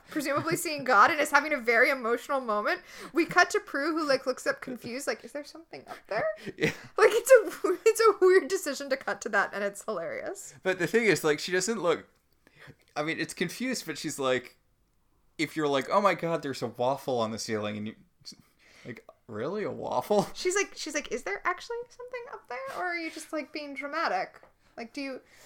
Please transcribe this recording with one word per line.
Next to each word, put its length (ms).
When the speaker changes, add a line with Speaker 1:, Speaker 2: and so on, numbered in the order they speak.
Speaker 1:
presumably 460
seeing 280
God, 260
and 100
is 120
having 200
a 60
very 320
emotional 500
moment, 400
we 120
cut 260
to 100
Prue, 360
who, 100
like, 200
looks 200
up 140
confused, 460
like, 180
"Is 80
there 120
something 440
up 80
there?" 180
Speaker 2:
<laughs> 160
Yeah. 120
Speaker 1:
Like, 140
it's 180
a, 400
it's 140
a 240
weird 240
decision 420
to 60
cut 260
to 80
that, 240
and 100
it's 200
hilarious. 760
Speaker 2:
But 160
the 80
thing 180
is, 200
like, 160
she 120
doesn't 300
look, 220
I 60
mean, 160
it's 160
confused, 520
but 120
she's 200
like, 380
if 180
you're 120
like, 220
"Oh 100
my 140
God, 280
there's 200
a 60
waffle 500
on 120
the 80
ceiling," 380
and 120
you, 60
like, 200
"Really? 360
A 60
waffle?" 600
<laughs> 40
Speaker 1:
She's 220
like, 200
she's 180
like, 180
"Is 100
there 220
actually 320
something 320
up 160
there? 300
Or 80
are 100
you 140
just, 220
like, 200
being 220
dramatic?" 680
Like, 160
do 80
you, 200